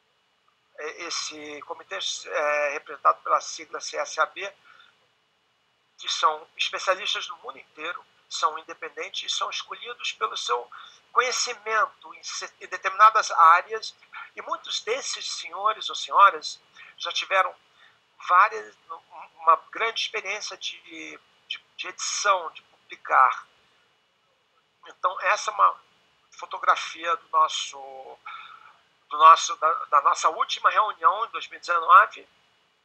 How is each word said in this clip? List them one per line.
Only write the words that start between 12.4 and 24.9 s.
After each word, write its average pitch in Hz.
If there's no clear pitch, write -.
em 196
determinadas 196
áreas. 185
E -
muitos -
desses 214
senhores 190
ou 156
senhoras 156
já 175
tiveram 190
várias, 208
uma 160
grande 226
experiência 202
de, 156
de, -
de 175
edição, 185
de -
publicar. -
Então, 185